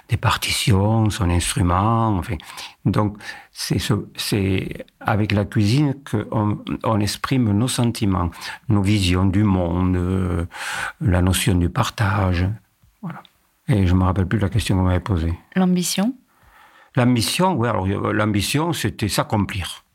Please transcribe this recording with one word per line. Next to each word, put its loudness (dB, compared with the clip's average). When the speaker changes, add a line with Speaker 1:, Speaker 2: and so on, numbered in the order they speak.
Speaker 1:
des 0
partitions, 0
son -2
instrument, 0
enfin. -6
Donc, 2
c'est -4
ce, -2
c'est -2
avec 0
la 2
cuisine 2
qu'on, -2
on 0
exprime 0
nos 2
sentiments, 0
nos 2
visions 2
du 2
monde, 2
euh, -2
la 4
notion 2
du 2
partage, 0
voilà. -12
Et 2
je 4
me 4
rappelle 0
plus 0
la 0
question 0
qu'on 2
m'avait 2
posée. -2
Speaker 2:
L'ambition ? 0
Speaker 1:
L'ambition, 2
oui, 0
alors, 0
euh, 0
l'ambition, 0
c'était -4
s'accomplir. -2